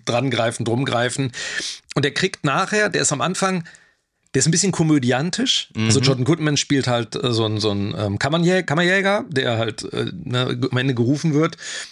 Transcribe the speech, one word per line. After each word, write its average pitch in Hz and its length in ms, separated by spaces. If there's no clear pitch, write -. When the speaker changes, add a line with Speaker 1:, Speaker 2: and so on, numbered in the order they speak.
Speaker 1:
dran 120 260
greifen, 117 360
drum 120 180
greifen. 123 480
Und 143 80
der 139 100
kriegt - 300
nachher, 185 460
der - 120
ist 147 120
am 135 80
Anfang, 180 420
der 131 80
ist 123 40
ein 165 60
bisschen 185 220
komödiantisch. 147 1000
Speaker 2:
Mhm. 110 120
Speaker 1:
Also 107 160
Jordan 127 240
Goodman 151 320
spielt 135 300
halt, 117 280
äh, 123 160
so 113 140
ein, 107 160
so 107 100
ein, 101 260
ähm, 101 220
Kammerjä-, 170 440
Kammerjäger, 190 640
der 131 280
halt, 113 360
äh, 120 200
ne, 123 460
am 123 80
Ende 131 160
gerufen 139 400
wird. 160 240